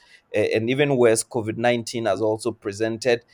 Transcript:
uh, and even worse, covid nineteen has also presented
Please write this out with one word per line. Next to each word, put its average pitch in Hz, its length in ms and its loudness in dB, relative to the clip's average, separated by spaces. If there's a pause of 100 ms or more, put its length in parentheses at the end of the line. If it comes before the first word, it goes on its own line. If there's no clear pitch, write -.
(360)
uh, 104 40 0
and 107 300 0
even 139 280 2
worse, 113 260 4
covid 110 340 -6
nineteen 117 480 -2
has 95 140 0
also 110 320 -2
presented 113 720 -2 (100)